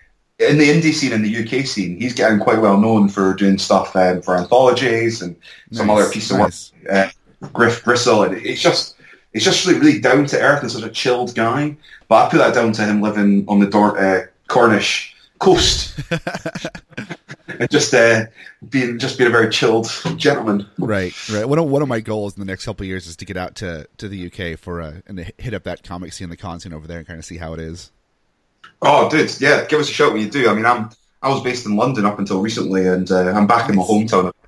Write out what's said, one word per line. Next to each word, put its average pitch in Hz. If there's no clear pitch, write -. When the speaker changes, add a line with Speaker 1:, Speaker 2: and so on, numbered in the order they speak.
Speaker 1:
in 139
the 147
indie 160
scene, 127
in 107
the 107
U 113
K 131
scene, 87
he's 120
getting 110
quite 110
well 101
known 107
for 98
doing 98
stuff, -
um, 92
for 90
anthologies 117
and 87
some 110
Speaker 2:
Nice, 107
Speaker 1:
other -
piece -
of 98
Speaker 2:
nice. -
Speaker 1:
work, 190
uh, -
Griff 117
Gristle, 113
and 92
it's 98
just, -
it's -
just 190
really, 160
really 143
down-to-earth 139
and 113
such 110
a 110
chilled 123
guy. 143
But 110
I -
put 160
that 120
down 113
to 107
him 104
living 101
on 104
the 101
Dor-, 104
uh, 95
Cornish 113
coast -
Speaker 2:
<laughs> -
Speaker 1:
and -
just, -
uh, 117
being, 120
just -
being 123
a 113
very 113
chilled 113
gentleman. 110
Speaker 2:
Right, 98
right. 107
One 151
of, 165
one 139
of 139
my 117
goals 104
in 101
the 95
next 95
couple 101
of 95
years 92
is 82
to -
get 95
out 90
to, 85
to 107
the 98
U 90
K 85
for, 87
uh, 78
and 98
to 85
hit 117
up 92
that 87
comic 90
scene, 90
the 82
con 85
scene 90
over 78
there, 85
and 80
kinda 80
see 85
how 82
it 80
is. 82
Speaker 1:
Oh, 143
dude, -
yeah, 139
give 151
us 143
a -
shout 147
when 107
you 101
do. 127
I 101
mean, 110
I'm, 113
I 135
was 139
based 123
in 104
London 117
up 101
until 98
recently, 95
and, 92
uh, 92
I'm 104
back 101
in 101
my 92
Speaker 2:
Nice. 90
Speaker 1:
hometown 107
of -